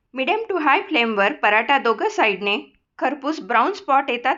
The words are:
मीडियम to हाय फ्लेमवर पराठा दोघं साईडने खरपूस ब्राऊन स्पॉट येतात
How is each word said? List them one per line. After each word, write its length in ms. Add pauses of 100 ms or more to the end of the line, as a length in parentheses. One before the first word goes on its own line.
(140)
मीडियम 260 (120)
to 100
हाय 200
फ्लेमवर 520
पराठा 440
दोघं 320
साईडने 600 (280)
खरपूस 400
ब्राऊन 340
स्पॉट 360
येतात 280